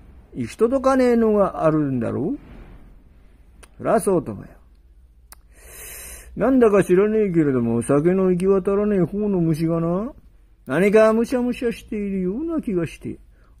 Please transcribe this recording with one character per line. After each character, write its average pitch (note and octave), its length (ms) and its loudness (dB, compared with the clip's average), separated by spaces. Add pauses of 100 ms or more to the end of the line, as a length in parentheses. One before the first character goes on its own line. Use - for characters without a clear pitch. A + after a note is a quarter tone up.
(340)
行 A#2+ 160 -8
き - 60 -20
届 B3 260 0
か C4 140 2
ね B3 160 4
え A#3 40 2
の A3 160 2
が F#3+ 320 0
あ D#3 60 2
る D#3 80 2
ん C3+ 220 -2
だ A2 100 -2
ろ C3 240 -4
う？ - 40 -10 (1400)
そ A2+ 80 -12
り C#3 60 -2
ゃ G#3+ 100 2
そ F#3+ 160 0
う C#3+ 80 -2
と G#2+ 100 -10
も G2 80 -16
よ。 F#2 60 -20 (1900)
な A#3 140 0
ん C4 80 4
だ A#3 120 6
か G3 140 4
知 F3+ 100 2
ら G3+ 140 4
ね G#3+ 180 0
え F#3 60 -2
け E3 80 2
れ C#3+ 120 2
ど B2+ 80 0
も、 A#2 220 0
酒 D3 300 2
の F#3+ 180 2
行 F3+ 100 0
き F#3 60 -2
渡 G3 300 2
ら G#3 100 0
ね G#3 100 0
え F#3 40 2
方 G#3 280 -2
の F#3+ 120 0
虫 D#3+ 260 0
が E3 140 -2
な、 F#3 320 -4 (540)
何 F3 240 0
か A3 220 6
む A3+ 140 0
し B3+ 100 -4
ゃ B3 60 -2
む B3 100 -2
し A#3+ 140 -6
ゃ A#3 60 -4
し - 140 -14
て A3+ 100 -8
い G3+ 140 -6
る F#3+ 120 -4
よ F#3 160 -4
う D#4 60 -6
な E4 180 -4
気 A3 120 -6
が E3+ 120 -2
し - 140 -12
て、 - 180 -12 (420)